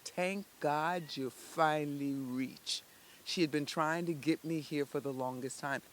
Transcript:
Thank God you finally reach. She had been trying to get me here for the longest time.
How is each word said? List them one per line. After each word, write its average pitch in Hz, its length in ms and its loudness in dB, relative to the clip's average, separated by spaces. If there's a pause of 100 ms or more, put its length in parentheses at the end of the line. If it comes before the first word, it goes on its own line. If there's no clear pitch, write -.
Thank 196 400 0 (140)
God 156 440 2 (120)
you 135 140 -2
finally 147 840 2
reach. 127 680 -4 (400)
She - 180 -2
had 156 100 4
been 147 140 2
trying 165 420 0
to 175 60 0
get 147 300 0
me 165 160 -2
here 143 260 -2
for 143 140 -4
the 139 140 -2
longest 127 460 -4
time. 139 220 -2 (120)